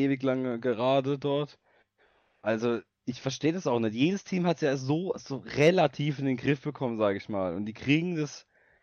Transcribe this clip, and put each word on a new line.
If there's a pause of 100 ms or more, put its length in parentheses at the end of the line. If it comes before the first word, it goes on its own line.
ewig
lange
Gerade
dort. (840)
Also, (260)
ich
versteh
das
auch
nicht.
Jedes
Team
hat's
ja
so,
so
relativ
in
den
Griff
bekommen,
sag
ich
mal.
Und
die
kriegen
das (360)